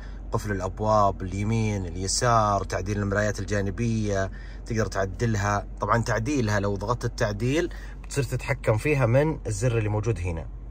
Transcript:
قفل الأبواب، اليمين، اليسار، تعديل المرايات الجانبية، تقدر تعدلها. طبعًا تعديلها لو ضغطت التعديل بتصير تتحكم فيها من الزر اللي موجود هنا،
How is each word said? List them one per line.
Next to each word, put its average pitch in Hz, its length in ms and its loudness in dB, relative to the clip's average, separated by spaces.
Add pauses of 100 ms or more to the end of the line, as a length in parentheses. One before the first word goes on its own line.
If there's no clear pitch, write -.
(320)
قفل 107 200 -2
الأبواب، 98 680 2
اليمين، 104 640 0
اليسار، 98 800 2
تعديل 95 340 -2
المرايات 101 420 0
الجانبية، 101 920 -2 (340)
تقدر 110 200 0
تعدلها. 101 840 0 (120)
طبعًا 107 220 4
تعديلها 110 580 2
لو 101 160 0
ضغطت 107 300 -2
التعديل 120 680 0 (300)
بتصير - 200 -4
تتحكم 123 540 0
فيها 139 280 2
من 143 420 4
الزر 113 300 0
اللي 107 120 0
موجود 104 300 0
هنا، 85 280 -4 (240)